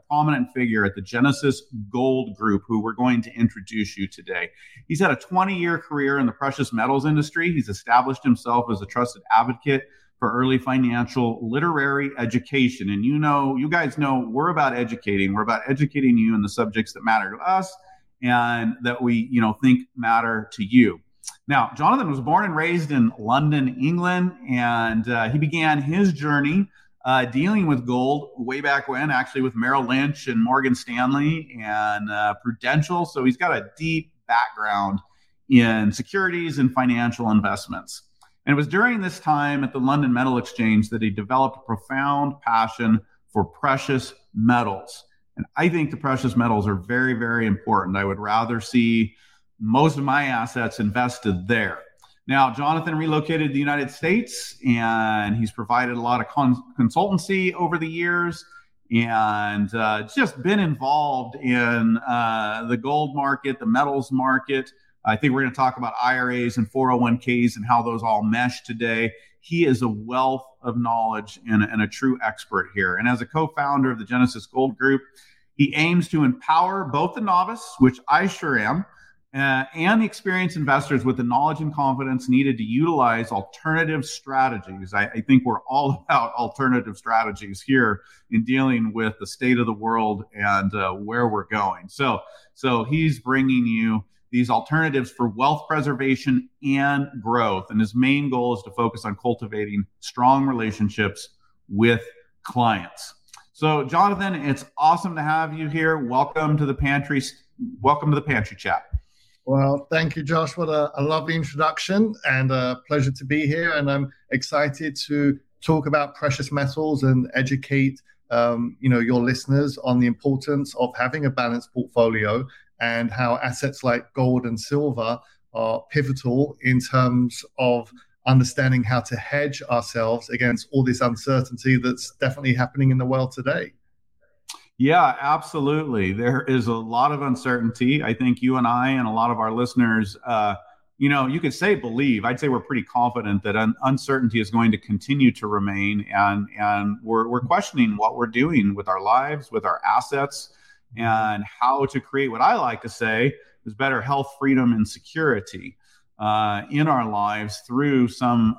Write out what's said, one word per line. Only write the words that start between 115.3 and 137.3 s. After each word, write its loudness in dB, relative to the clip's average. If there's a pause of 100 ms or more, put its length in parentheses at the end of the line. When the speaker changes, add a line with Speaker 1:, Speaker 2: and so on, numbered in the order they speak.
Speaker 2:
talk 2
about -2
precious -4
metals -2
and 4
educate, 0 (300)
um, 0
you 2
know, 6
your 2
listeners 0
on 2
the 4
importance -2
of -2
having -2
a 0
balanced -4
portfolio 0 (360)
and -2
how 0
assets -6
like -2
gold 2
and -4
silver -2 (360)
are -2
pivotal 0
in 2
terms 0 (140)
of 0 (340)
understanding 4
how 0
to -8
hedge -4
ourselves -2
against 0
all 2
this 0
uncertainty 0
that's -4
definitely 0
happening 0
in 4
the -2
world -2
today. -4 (1080)
Speaker 1:
Yeah, 4
absolutely. -2
There 0
is 0
a 0
lot 0
of -4
uncertainty. 0